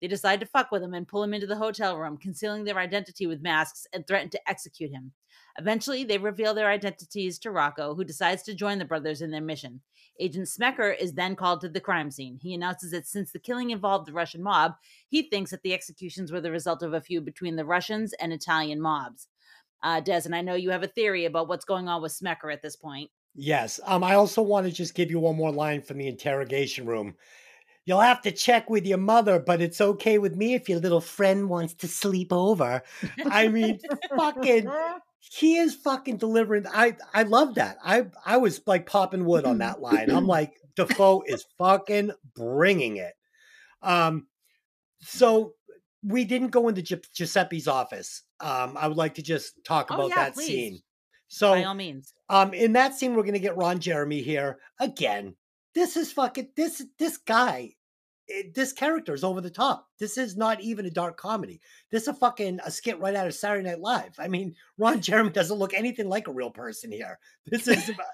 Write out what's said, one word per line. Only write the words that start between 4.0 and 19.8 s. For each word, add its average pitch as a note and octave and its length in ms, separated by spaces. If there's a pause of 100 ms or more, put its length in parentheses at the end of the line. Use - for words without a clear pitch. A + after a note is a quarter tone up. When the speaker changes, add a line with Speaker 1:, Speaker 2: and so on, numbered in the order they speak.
Speaker 1:
threaten F#3 260
to - 180
execute D#3+ 420
him. C3 220 (440)
Eventually, A3+ 460
they G#3 140
reveal G#3 360
their G#3+ 160
identities G3 680
to A3+ 120
Rocco, D3 440
who F#3 80
decides F3 400
to G#3+ 120
join G3+ 240
the E3+ 60
brothers D3+ 360
in D#3+ 100
their D#3 100
mission. C#3 400 (380)
Agent F3+ 280
Smecker A#3 500
is F3 160
then F3+ 220
called F3+ 260
to F3+ 80
the F3+ 100
crime D#3+ 320
scene. C3 300
He F3 120
announces F3 380
that E3+ 160
since G3 240
the E3+ 80
killing B3 300
involved G3 380
the D3 60
Russian E3 300
mob, F3 300 (340)
he D4+ 160
thinks G3+ 280
that F#3 120
the F#3 100
executions F3+ 580
were F3 100
the E3 100
result D#3+ 320
of D#3+ 100
a D#3+ 80
feud E3 240
between E3 300
the D#3 100
Russians G3+ 480
and E3 200
Italian D#3 480
mobs. C#3+ 460 (540)